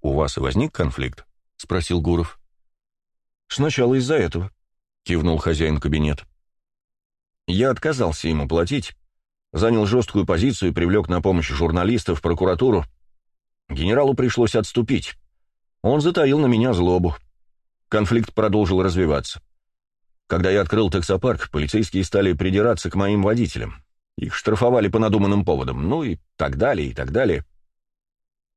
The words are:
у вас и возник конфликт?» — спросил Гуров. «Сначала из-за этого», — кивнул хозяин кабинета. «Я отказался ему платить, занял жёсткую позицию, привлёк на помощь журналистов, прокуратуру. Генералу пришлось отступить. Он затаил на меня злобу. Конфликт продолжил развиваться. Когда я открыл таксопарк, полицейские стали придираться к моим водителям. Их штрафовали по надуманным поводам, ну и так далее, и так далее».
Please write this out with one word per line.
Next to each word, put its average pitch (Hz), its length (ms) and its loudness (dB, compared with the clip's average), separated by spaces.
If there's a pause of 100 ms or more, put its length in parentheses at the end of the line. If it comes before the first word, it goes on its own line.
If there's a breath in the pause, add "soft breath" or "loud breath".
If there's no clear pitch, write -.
у 71 140 -2
вас 73 220 -2
и - 40 -4
возник 98 320 0
конфликт?» — 65 520 -4 (320)
спросил 90 440 -2
Гуров. 85 380 -2 (1080)
«Сначала 135 460 2
из-за 131 220 2
этого», — 90 340 -2 (540)
кивнул 82 340 0
хозяин 78 400 0
кабинета. 76 480 -2 (1200)
«Я 107 240 2
отказался 117 580 -2
ему 76 200 -2
платить, 87 480 -2 (560)
занял 110 340 2
жёсткую 104 400 0
позицию, 95 480 0
привлёк 87 340 0
на 87 140 0
помощь 90 280 0
журналистов, 87 720 0
прокуратуру. 90 600 2 (840)
Генералу 117 460 2
пришлось 120 420 0
отступить. 113 600 -2 (680)
Он 135 180 2
затаил 151 380 2
на 151 80 2
меня 123 260 4
злобу. 87 420 2 (760)
Конфликт 110 460 0
продолжил 101 480 2
развиваться. 85 600 -2 (840)
Когда 90 240 0
я 101 120 2
открыл 104 280 0
таксопарк, 95 600 -2
полицейские 92 520 -2
стали 98 300 0
придираться 92 580 0
к - 40 -8
моим 101 280 0
водителям. 110 640 -2 (320)
Их 110 180 -8
штрафовали 113 540 2
по 101 100 0
надуманным 101 460 2
поводам, 65 440 -2
ну 156 140 -2
и 101 160 -6 (180)
так 69 200 -4
далее, 101 320 0
и 62 60 -12
так 67 180 -8
далее». 92 320 0 (1120)